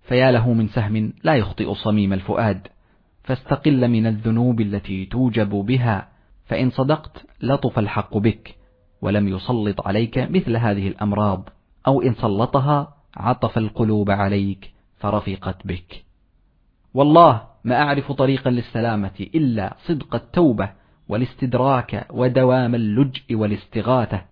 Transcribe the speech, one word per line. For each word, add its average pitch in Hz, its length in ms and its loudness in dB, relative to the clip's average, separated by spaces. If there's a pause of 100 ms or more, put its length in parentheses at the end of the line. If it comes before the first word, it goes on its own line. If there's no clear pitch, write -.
فيا 127 300 4
له 120 220 2
من 110 140 2
سهم 107 460 -2 (100)
لا 160 120 2
يخطئ 95 380 -2
صميم 104 400 0
الفؤاد، 98 540 -2 (560)
فاستقل 131 640 0
من 113 200 2
الذنوب 113 540 0
التي 98 440 -4
توجب 113 440 0
بها، 107 580 0 (380)
فإن 127 240 0
صدقت 147 560 -2 (160)
لطف 127 380 -2
الحق 104 380 -4
بك، - 380 -2 (460)
ولم 101 260 0
يسلط 104 600 -4
عليك 113 300 -2
مثل 127 400 -2
هذه 101 300 0
الأمراض، 101 600 -2 (380)
أو 135 140 2
إن 117 120 0
سلطها 135 800 0 (220)
عطف 117 420 -2
القلوب 107 540 0
عليك 98 600 -2 (260)
فرفقت 98 680 -4
بك. - 360 -10 (920)
والله 147 480 6 (220)
ما 120 180 0
أعرف 139 300 -2
طريقا 131 380 0
للسلامة 110 840 -4
إلا 117 400 -2 (120)
صدق 156 280 -6
التوبة 117 540 0 (400)
والاستدراك 123 1000 -2
ودوام 127 680 2
اللجء 117 600 0
والاستغاثة 107 840 -2 (100)